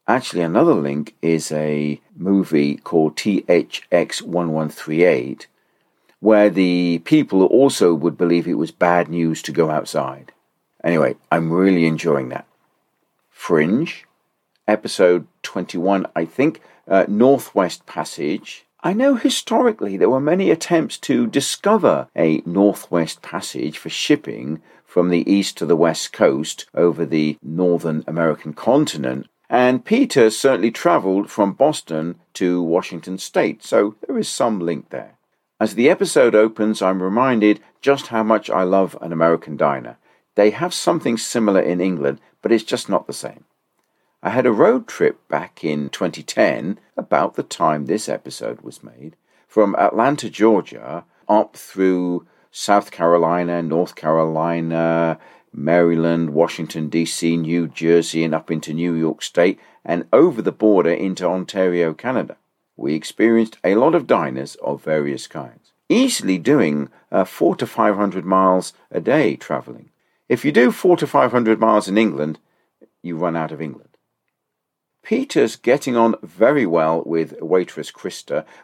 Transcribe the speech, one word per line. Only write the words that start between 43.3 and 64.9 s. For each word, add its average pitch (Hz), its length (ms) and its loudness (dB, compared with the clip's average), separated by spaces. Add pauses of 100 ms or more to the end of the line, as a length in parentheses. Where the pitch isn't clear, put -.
I 101 100 -6
had 120 140 0
a 123 60 4
road 214 360 2
trip - 420 -4
back 80 340 -8
in 73 260 -4
twenty 82 320 -6
ten, 92 600 -2 (160)
about - 380 -2
the - 80 -4
time 76 420 -2
this 104 240 -4
episode 58 500 -10
was - 240 -20
made, 60 320 -20 (320)
from 101 280 2
Atlanta, 117 540 0
Georgia, 82 760 0 (240)
up 107 260 2
through 90 720 -2 (260)
South - 380 0
Carolina, 85 720 0
North 82 320 -4
Carolina, 82 1200 -2 (360)
Maryland, 82 800 0
Washington, 78 580 -4
D 82 160 -2
C, 82 320 -2
New 82 320 -4
Jersey, 82 560 0
and 80 100 -2
up 80 160 -8
into 78 220 -8
New 85 200 -4
York 80 280 -4
State, - 360 0 (280)
and 87 260 -4
over 131 300 4
the 87 100 -2
border 95 400 2
into 90 340 -4
Ontario, 87 680 0
Canada. 117 420 -6 (400)
We 71 180 -4
experienced 113 720 0
a 95 120 2
lot 147 200 4
of 139 100 0
diners 71 500 -2
of 69 280 -8
various 73 440 -4